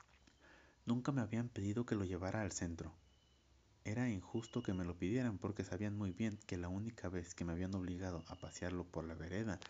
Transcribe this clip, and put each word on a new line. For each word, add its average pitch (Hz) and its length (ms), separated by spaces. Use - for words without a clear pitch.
Nunca 123 260
me 135 100
habían 113 280
pedido 104 380
que 117 80
lo 101 100
llevara 92 380
al 90 80
centro. - 420
Era 117 240
injusto 110 540
que 107 120
me 90 120
lo 87 140
pidieran 107 400
porque 98 240
sabían 104 340
muy 101 140
bien 104 340
que 95 120
la 90 120
única 101 400
vez 87 240
que - 120
me 85 80
habían 90 200
obligado 90 540
a - 80
pasearlo 90 480
por 82 220
la 80 100
vereda 87 440